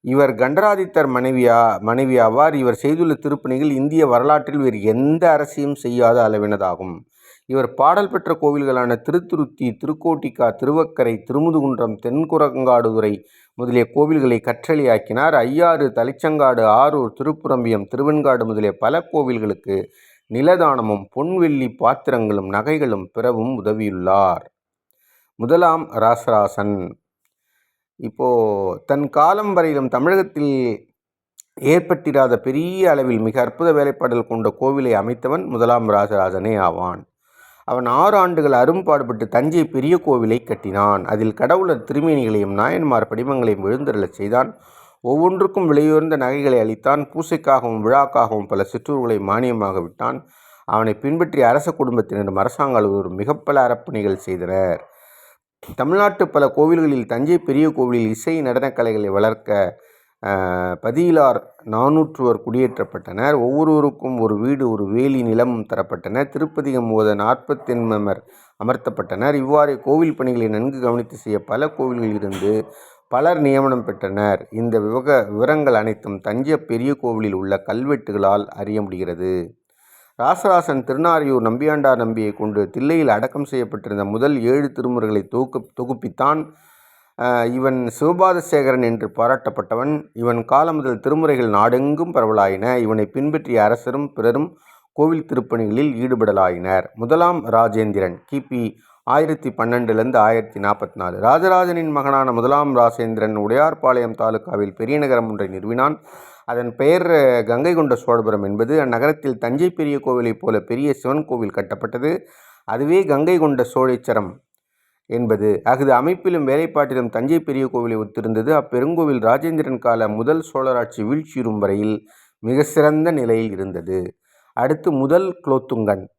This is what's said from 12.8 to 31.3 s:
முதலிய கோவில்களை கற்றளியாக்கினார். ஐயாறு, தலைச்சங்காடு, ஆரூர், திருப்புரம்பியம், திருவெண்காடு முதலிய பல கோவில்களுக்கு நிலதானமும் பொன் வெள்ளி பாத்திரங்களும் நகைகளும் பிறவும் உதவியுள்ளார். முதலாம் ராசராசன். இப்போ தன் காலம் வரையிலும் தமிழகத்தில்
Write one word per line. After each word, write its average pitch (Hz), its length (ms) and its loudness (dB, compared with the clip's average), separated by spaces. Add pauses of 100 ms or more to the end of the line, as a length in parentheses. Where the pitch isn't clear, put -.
முதலிய 120 420 0
கோவில்களை 143 440 2
கற்றளியாக்கினார். 127 920 0
ஐயாறு, 143 640 2
தலைச்சங்காடு, 135 640 0
ஆரூர், 123 520 4 (100)
திருப்புரம்பியம், 123 720 -2
திருவெண்காடு 139 500 0
முதலிய 107 320 -2
பல 143 260 0 (100)
கோவில்களுக்கு 110 680 -2 (500)
நிலதானமும் 131 760 2
பொன் 165 260 -4
வெள்ளி 139 380 0
பாத்திரங்களும் 113 720 0
நகைகளும் 110 680 -2
பிறவும் 117 500 -2
உதவியுள்ளார். 95 840 0 (880)
முதலாம் 160 560 2
ராசராசன். 104 1080 0 (1000)
இப்போ 110 880 -2
தன் 143 240 -2
காலம் 190 440 2
வரையிலும் 151 340 2
தமிழகத்தில் 139 1000 0 (680)